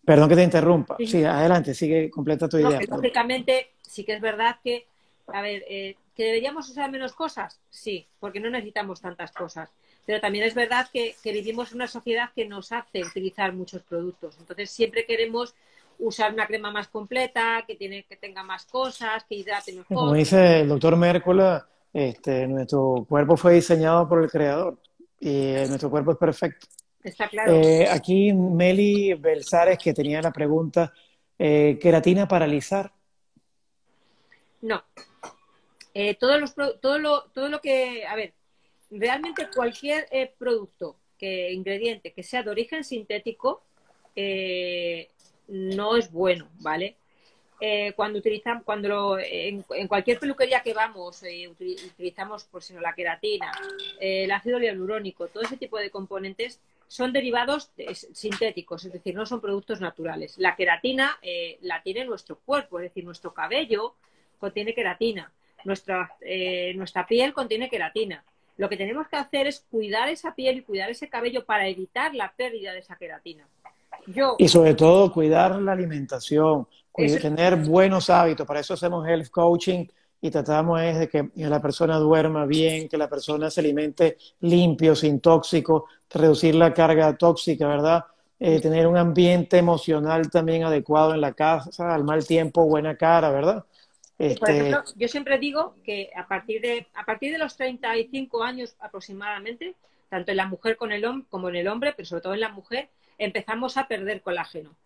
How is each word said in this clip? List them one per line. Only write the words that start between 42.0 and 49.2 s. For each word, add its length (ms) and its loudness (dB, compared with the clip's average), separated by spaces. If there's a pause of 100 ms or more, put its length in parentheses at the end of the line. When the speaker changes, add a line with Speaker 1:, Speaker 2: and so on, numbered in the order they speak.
Speaker 2:
que 100 -16
sea 200 -6
de 80 -8
origen 320 -6
sintético, 800 -8 (520)
eh, 920 -6 (380)
no 500 -4
es 140 -2
bueno, 360 -2 (120)
¿vale? 360 -6 (640)
Eh, 340 -2
cuando 240 -4
utilizan, 440 -4
cuando 240 -6
lo, 320 -2
en, 520 -8